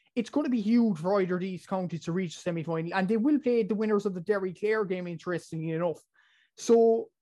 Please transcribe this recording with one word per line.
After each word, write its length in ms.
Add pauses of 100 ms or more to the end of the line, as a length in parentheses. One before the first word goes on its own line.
(160)
it's 140
gonna 180
be 120
huge 380
for 220
either 160
of 40
these 260
counties 380
to 80
reach 220
the 60
semi-final. 540
And 120
they 100
will 220
play 240
the 140
winners 300
of 80
the 60
Derry-Clare 640
game, 200
interestingly 640
enough. 300 (560)
So, 540 (120)